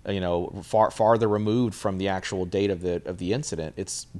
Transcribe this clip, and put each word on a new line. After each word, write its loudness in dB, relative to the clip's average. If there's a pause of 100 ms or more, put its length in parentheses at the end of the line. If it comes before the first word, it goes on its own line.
you -2
know, -2
far, 2
farther 6
removed 2
from -4
the -2
actual -4
date 2
of -2
the, -2
of -8
the -2
incident, -6
it's -8 (140)